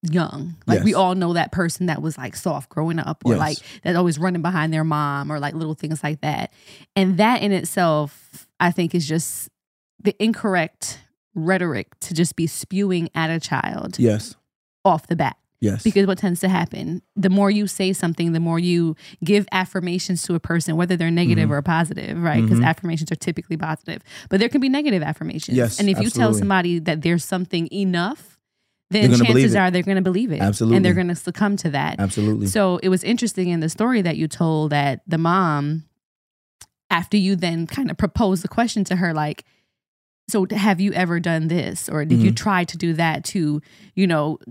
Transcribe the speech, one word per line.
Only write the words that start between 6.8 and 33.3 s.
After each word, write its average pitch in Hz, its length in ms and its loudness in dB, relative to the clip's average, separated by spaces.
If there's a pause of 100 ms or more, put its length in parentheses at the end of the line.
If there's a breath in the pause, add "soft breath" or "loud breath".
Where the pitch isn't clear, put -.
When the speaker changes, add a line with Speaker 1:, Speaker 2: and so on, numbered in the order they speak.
Speaker 1:
And 190 220 2
that 220 240 4
in 202 100 0
itself, 165 960 -2 (140)
I 175 100 4
think, 170 240 -2
is 160 140 0
just - 400 -4 (540)
the - 200 0
incorrect 202 760 -2 (360)
rhetoric 175 640 -2
to - 140 -10
just 165 240 0
be 165 100 -2
spewing 185 680 -2
at 160 160 -2
a 165 100 -2
child - 580 -6
Speaker 2:
Yes. 110 360 0 (500)
Speaker 1:
off 175 220 2
the 170 100 -2
bat. 143 220 -2 (220)
Speaker 2:
Yes. 104 220 0
Speaker 1:
Because 196 240 2
what 185 120 0
tends 175 220 -2
to 190 100 0
happen, 175 500 -4 (160)
the 196 140 2
more 196 200 4
you 208 160 0
say 190 280 -2
something, 170 380 -2
the 165 80 0
more 165 180 0
you 170 380 0 (280 loud breath)
give 202 260 2
affirmations 180 760 -2
to 175 100 -2
a 165 60 0
person, 165 360 -2
whether 175 180 2
they're 165 160 0
negative 165 340 4
Speaker 2:
Mm-hmm. 147 100 2
Speaker 1:
or 143 80 -2
positive, 165 600 -2
right? 151 200 2
'Cause 113 160 4
Speaker 2:
Mm-hmm. 117 60 4
Speaker 1:
affirmations 165 480 0
are 156 40 -4
typically 170 400 -6
positive, 160 460 -6 (260 loud breath)
but 190 120 4
there 240 100 2
can 294 100 2
be 262 80 0
negative 262 340 2
affirmations. 151 540 -4
Speaker 2:
Yes, 120 240 2
Speaker 1:
And 202 80 4
if 185 80 4
you 110 140 0
tell 117 180 2
Speaker 2:
absolutely. 214 120 2
Speaker 1:
somebody 175 400 2
that 160 200 -2
there's 170 240 0
something 180 480 -4
enough, 190 680 -4 (520)
then 202 180 4
Speaker 2:
They're 120 100 6
gonna 120 120 6
believe 127 140 6
Speaker 1:
chances 190 100 4
Speaker 2:
it. - 40 4
Speaker 1:
are 185 120 4
they're 180 140 0
gonna 190 180 2
believe 185 300 0
it. - 100 -2
Speaker 2:
Absolutely. 117 340 2
Speaker 1:
And 196 80 6
they're 180 80 4
gonna 175 240 0
succumb 202 420 -2
to 165 120 -4
that. 143 280 -2
Speaker 2:
Absolutely. 104 500 0
Speaker 1:
So 185 340 2
it 190 80 2
was 185 120 2
interesting 202 460 -2